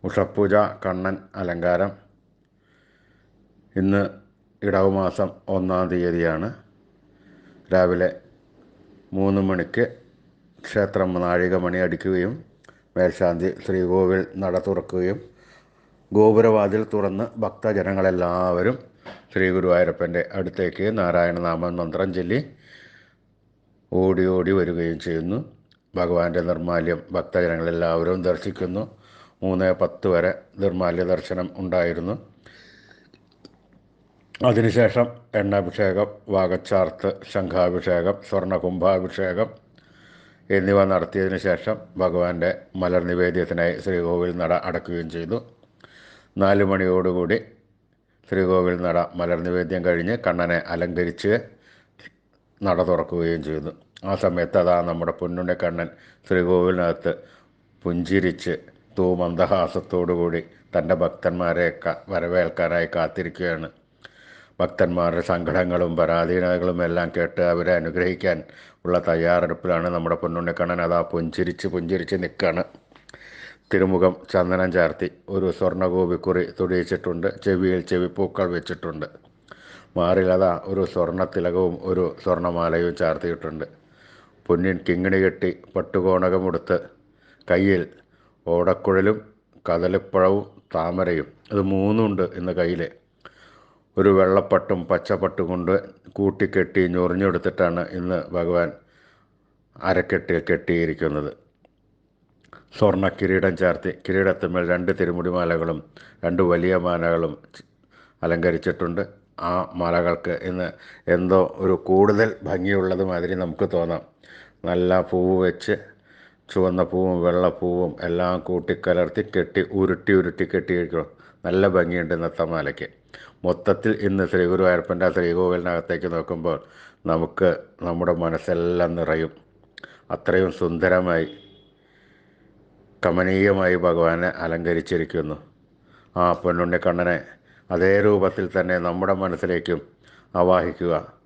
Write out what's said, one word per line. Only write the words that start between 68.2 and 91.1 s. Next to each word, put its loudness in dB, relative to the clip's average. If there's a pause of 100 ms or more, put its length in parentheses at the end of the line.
ഉള്ള 2 (100)
തയ്യാറെടുപ്പിലാണ് 2
നമ്മുടെ 0
പൊന്നുണ്ണി -4
കണ്ണൻ. 0
അതാ 2 (140)
പുഞ്ചിരിച്ച് -4
പുഞ്ചിരിച്ച് -4
നിൽക്കുകയാണ്. -2 (1080)
തിരുമുഖം 4 (200)
ചന്ദനം 0
ചാർത്തി 0 (200)
ഒരു -2 (100)
സ്വർണ്ണഗോപിക്കുറി 0 (160)
തൊടിയിച്ചിട്ടുണ്ട്. -2 (180)
ചെവിയിൽ 2
ചെവിപ്പൂക്കൾ -2 (100)
വെച്ചിട്ടുണ്ട്. -8 (920)
മാറിലതാ 4 (140)
ഒരു 0
സ്വർണ്ണത്തിലകവും 0 (140)
ഒരു 2 (180)
സ്വർണ്ണമാലയും 0
ചാർത്തിയിട്ടുണ്ട്. -4 (800)
പൊന്നിൻ 2 (100)
കിങ്ങിണി 2
കെട്ടി 0 (260)
പട്ടുകോണകമുടുത്ത് 0 (720)
കയ്യിൽ 4 (640)
ഓടക്കുഴലും 2 (520)
കദളിപ്പഴവും 2 (300)
താമരയും, -2 (240)